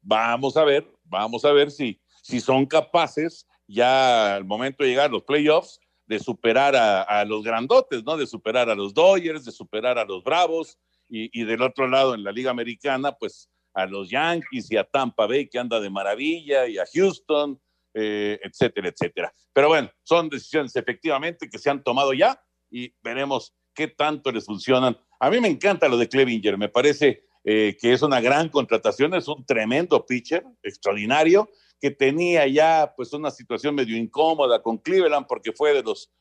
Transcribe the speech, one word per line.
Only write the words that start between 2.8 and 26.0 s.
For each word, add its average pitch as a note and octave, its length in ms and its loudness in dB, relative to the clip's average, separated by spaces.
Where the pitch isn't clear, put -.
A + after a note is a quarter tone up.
ya A#2 680 2
al G2 80 -6
momento B2+ 400 -4
de B2+ 60 2
llegar C#3 160 2
a C3+ 60 0
los G#2 120 -6
playoffs D3+ 560 0
de G#2+ 140 -6
superar B2+ 560 2
a, G#2 260 4
a G#2 220 0
los G#2+ 180 -6
grandotes, A#2 640 0
¿no? D#3 120 -4
De C3+ 120 -6
superar A#2 420 -2
a G#2+ 60 0
los G2+ 180 -6
Dodgers, E3 500 4
de A#2 60 -16
superar A2 480 -4
a A2 60 -2
los F#2+ 180 -10
Bravos E3 560 -2
y, A2+ 280 -12
y A#2 80 -6
del A2+ 180 -2
otro C3 260 -2
lado C3 260 2
en G#2 80 -10
la G2 80 -6
Liga B2+ 220 -6
Americana, C3 580 -6
pues - 400 -14
a F#2+ 120 -2
los G2 220 -10
Yankees C#3 640 -4
y A2 60 -2
a G2 80 0
Tampa B2 420 -2
Bay, C3 220 -2
que B2 100 -8
anda A#2 220 -4
de G2+ 100 -8
maravilla, C3 800 -2
y G2+ 100 -8
a F2+ 60 -4
Houston, D3+ 680 -2
eh, G#2 480 -4
etcétera, G2 480 -4
etcétera. F2 460 -8
Pero C#3+ 140 4
bueno, D3+ 240 2
son E3 240 2
decisiones C#3+ 480 -6
efectivamente C#3+ 760 -4
que A2 80 -16
se C#3+ 120 -2
han C#3 120 -4
tomado C3+ 300 0
ya G3+ 280 2
y B2 320 -14
veremos C3 500 -6
qué D3+ 140 -4
tanto D3 420 -4
les A2+ 160 -6
funcionan. B2 500 0
A C3 100 2
mí A#3 120 2
me A3+ 80 2
encanta E3 400 0
lo B2 80 2
de A#2+ 120 2